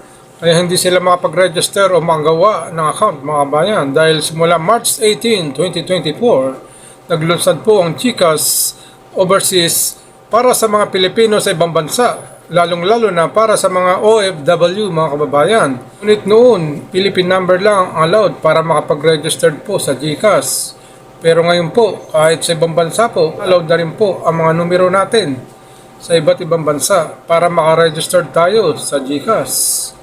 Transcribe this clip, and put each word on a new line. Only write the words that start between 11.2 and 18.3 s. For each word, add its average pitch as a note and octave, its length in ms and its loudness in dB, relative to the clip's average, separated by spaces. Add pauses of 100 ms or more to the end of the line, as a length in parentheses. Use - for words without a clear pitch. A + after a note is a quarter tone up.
sa F#3+ 160 -2
ibang E3+ 160 0
bansa, D#3+ 480 -2 (320)
lalong-lalo F3 560 0
na E3+ 240 0
para G#3+ 240 2
sa F#3 160 0
mga F#3 320 0
O A3 160 4
F F3+ 240 -2
W, F3 480 0
mga D#3+ 240 -2
kababayan. D3 560 2 (320)
Ngunit G#3 260 2
noon, G#3 640 4
Philippine F#3 380 0
number F#3 260 2
lang F#3+ 380 0
ang D#3+ 100 2
allowed F#3+ 380 0